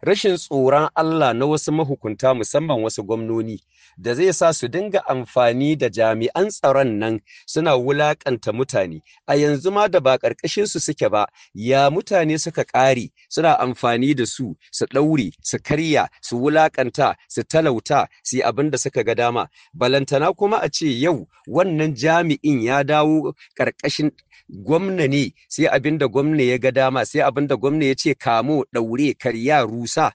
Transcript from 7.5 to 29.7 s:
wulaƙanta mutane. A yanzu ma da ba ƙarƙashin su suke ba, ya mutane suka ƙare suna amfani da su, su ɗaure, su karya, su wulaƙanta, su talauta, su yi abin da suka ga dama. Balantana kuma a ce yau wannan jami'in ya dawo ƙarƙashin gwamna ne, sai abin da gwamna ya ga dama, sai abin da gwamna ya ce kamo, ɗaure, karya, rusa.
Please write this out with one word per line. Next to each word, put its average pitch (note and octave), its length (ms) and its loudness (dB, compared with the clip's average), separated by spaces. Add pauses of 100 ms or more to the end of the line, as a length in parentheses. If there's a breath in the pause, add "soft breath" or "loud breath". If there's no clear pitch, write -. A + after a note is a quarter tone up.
wulaƙanta C#3 760 -2
mutane. G#2 500 -4 (240 soft breath)
A C#3+ 80 2
yanzu D3 380 0
ma G#3 160 2
da D3+ 120 2
ba C3 180 4
ƙarƙashin F#3+ 500 -4
su - 120 -6
suke C3 300 -2
ba, G#2 160 0 (260 soft breath)
ya C3 380 2
mutane D#3+ 480 0
suka D#3 260 -4
ƙare B2+ 460 2 (180 soft breath)
suna D#3+ 300 2
amfani B2 560 0
da B2 120 0
su, - 280 -8 (160 soft breath)
su - 160 -4
ɗaure, C#3 460 2 (100)
su - 160 -6
karya, D3 480 0 (160 soft breath)
su - 160 -6
wulaƙanta, C#3+ 760 2 (120 soft breath)
su - 140 -6
talauta, C#3+ 640 0 (160 soft breath)
su B2+ 140 -6
yi C3 60 -2
abin C#3 280 0
da C3 80 -2
suka C3+ 240 -4
ga A2 120 0
dama. A#2+ 340 0 (280 soft breath)
Balantana C#3 600 0
kuma G#3 260 0
a D#3 80 -2
ce - 160 -4
yau C3 400 0 (220 soft breath)
wannan D#3 480 0
jami'in D3+ 680 0
ya C3+ 220 0
dawo D3+ 500 2 (240 soft breath)
ƙarƙashin D3 540 -2 (360 soft breath)
gwamna D#3+ 600 -2
ne, C3+ 260 -2 (140 soft breath)
sai D3+ 180 -2
abin D3+ 320 0
da C#3+ 80 0
gwamna C#3+ 360 0
ya B2 160 2
ga B2+ 120 0
dama, C3 340 2
sai D3+ 160 -4
abin C#3 280 0
da C#3 80 0
gwamna C#3+ 280 0
ya C3+ 100 2
ce C#3 200 -2
kamo, B2 580 0
ɗaure, A#2+ 460 -2
karya, B2 480 0
rusa. A#2+ 480 -2